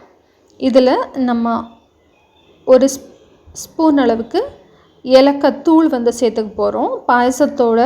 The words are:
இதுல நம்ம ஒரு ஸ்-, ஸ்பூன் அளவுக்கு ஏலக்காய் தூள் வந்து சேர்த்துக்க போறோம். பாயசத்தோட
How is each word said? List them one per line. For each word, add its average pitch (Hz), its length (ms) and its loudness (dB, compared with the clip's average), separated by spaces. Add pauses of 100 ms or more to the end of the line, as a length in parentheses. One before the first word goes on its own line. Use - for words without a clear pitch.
(580)
இதுல 262 600 2
நம்ம 233 460 -2 (1000)
ஒரு 262 240 4
ஸ்-, - 240 -14 (400)
ஸ்பூன் 311 440 -2
அளவுக்கு 240 500 -2 (560)
ஏலக்காய் 277 580 0
தூள் 320 280 2
வந்து 240 300 -2
சேர்த்துக்க 220 380 -2
போறோம். 214 320 -4 (180)
பாயசத்தோட 247 800 0